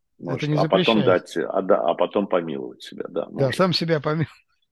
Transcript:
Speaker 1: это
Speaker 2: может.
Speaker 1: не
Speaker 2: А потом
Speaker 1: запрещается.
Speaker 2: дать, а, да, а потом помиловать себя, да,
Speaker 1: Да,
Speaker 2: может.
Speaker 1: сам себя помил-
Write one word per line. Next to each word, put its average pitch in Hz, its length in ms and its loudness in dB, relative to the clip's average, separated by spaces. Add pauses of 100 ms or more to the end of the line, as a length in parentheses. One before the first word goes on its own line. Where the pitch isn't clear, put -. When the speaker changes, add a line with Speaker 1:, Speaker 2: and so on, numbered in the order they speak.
(200)
Speaker 1:
это - 40 -16
Speaker 2:
может. - 260 -4
Speaker 1:
не 151 80 0
Speaker 2:
А 160 80 4
потом 160 320 4
Speaker 1:
запрещается. 90 420 2
Speaker 2:
дать, 62 100 -2
а, 92 140 0
да, 92 180 4
а 80 140 2
потом 95 320 0
помиловать 76 560 -4
себя, - 260 -4
да, - 160 -4
Speaker 1:
Да, - 60 -18
Speaker 2:
может. 131 240 -2
Speaker 1:
сам 185 180 2
себя 165 260 0
помил- 151 280 -2 (440)